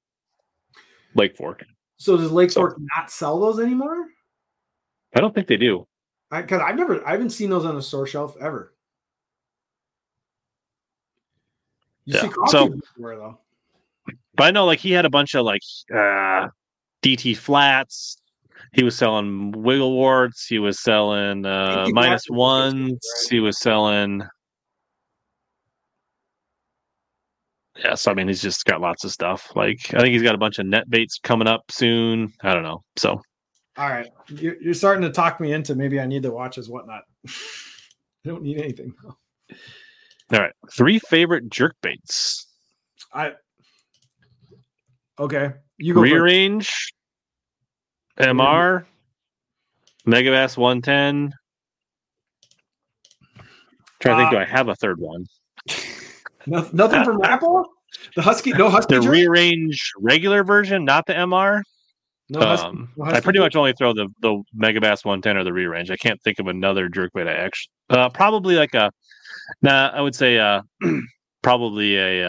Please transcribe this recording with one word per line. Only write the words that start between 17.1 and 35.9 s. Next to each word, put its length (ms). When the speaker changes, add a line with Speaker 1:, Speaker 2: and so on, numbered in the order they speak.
Speaker 1:
T 180
flats. 840
He 100
was 140
selling 540
wiggle 420
warts. 540
He 120
was 220
selling, 640
uh, 400
Speaker 2:
D 60
T 20
Speaker 1:
minus 320
Speaker 2:
flats 40
are 60
Speaker 1:
ones. 560
Speaker 2:
right? 380
Speaker 1:
He 120
was 180
selling. 640
Yeah, 180
so, 160
I 20
mean, 140
he's 140
just 240
got 160
lots 220
of 80
stuff. 440
Like, 380
I 60
think 140
he's 100
got 120
a 40
bunch 200
of 60
net 240
baits 340
coming 240
up 240
soon. 600
I 100
don't 100
know. 200
So. 240
Speaker 2:
All 120
right. 220
You're, 340
you're 120
starting 300
to 60
talk 300
me 140
into 220
maybe 240